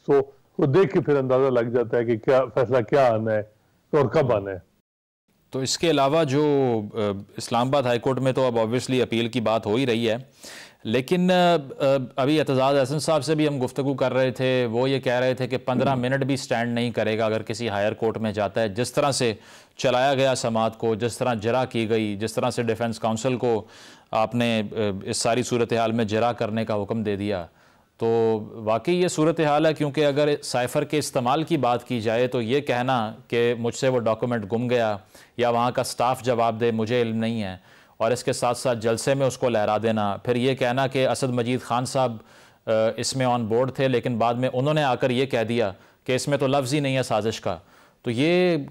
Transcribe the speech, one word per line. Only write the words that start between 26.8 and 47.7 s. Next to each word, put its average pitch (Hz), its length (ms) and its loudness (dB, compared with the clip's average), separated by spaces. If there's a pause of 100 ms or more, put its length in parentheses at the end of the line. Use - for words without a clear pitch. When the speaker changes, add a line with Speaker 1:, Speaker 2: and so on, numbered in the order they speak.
Speaker 2:
दे 101 140 -2
दिया, 95 320 -6 (500)
तो 113 400 2 (160)
वाकई 113 380 -2
ये 180 160 2
सूरत 156 300 0
हाल 151 280 2
है, 156 60 2
क्योंकि 147 280 -2
अगर 147 420 2
साइफर 127 420 -2
के 151 120 -2
इस्तेमाल 135 460 0
की 165 140 -2
बात 120 260 0
की 120 180 -4
जाए 117 260 2
तो 123 140 -2
ये 123 200 0
कहना 123 480 -2
कि 117 500 0
मुझसे 117 300 -2
वो 127 100 2
डॉक्यूमेंट 113 480 -2
गुम 120 200 -2
गया 113 340 0 (380)
या 120 100 2
वहाँ 120 220 2
का 123 120 -2
स्टाफ 120 400 -2
जवाब 117 340 2
दे, 117 140 0
मुझे 113 300 0
इल्म 113 160 -2
नहीं 113 240 -4
है, 92 200 -8 (380)
और 113 140 2
इसके 120 200 -2
साथ 123 200 0
साथ 120 220 -2
जलसे 113 400 0
में 135 120 0
उसको 127 220 -2
लहरा 107 280 2
देना, 107 480 0
फिर 123 120 0
ये 127 180 0
कहना 131 320 0
कि 135 160 0
असद 123 260 0
मजीद 123 320 -2
खान 123 240 -2
साहब, 123 340 -2 (480)
अ, 110 220 2 (100)
इसमें 127 260 -2
on 120 260 0
board 123 280 0
थे, 135 80 2
लेकिन 120 320 0
बाद 120 160 2
में 127 140 -2
उन्होंने 147 340 0
आकर 127 280 0
ये 127 140 0
कह 123 180 0
दिया 110 320 -2 (320)
कि 127 80 0
इसमें 143 240 -2
तो 139 80 2
लफ्ज़ 135 280 0
ही 151 60 0
नहीं 135 140 -2
है 127 80 0
साजिश 110 360 -2
का। 90 200 -6 (460)